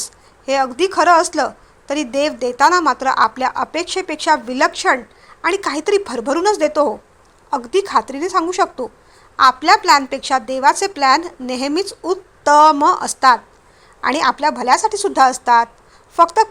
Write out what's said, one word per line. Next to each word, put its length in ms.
हे 60
अगदी 380
खरं 200
असलं 380
तरी 140
देव 300
देताना 480
मात्र 260
आपल्या 500
अपेक्षेपेक्षा 800
विलक्षण 680
आणि 120
काहीतरी 500
भरभरूनच 520
देतो 260
हो. 120
अगदी 340
खात्रीने 420
सांगू 240
शकतो, 380
आपल्या 380
प्लॅनपेक्षा 640
देवाचे 480
प्लॅन 360
नेहमीच 640
उत्तम 800
असतात 380
आणि 180
आपल्या 300
भल्यासाठी 460
सुद्धा 280
असतात. 420
फक्त 240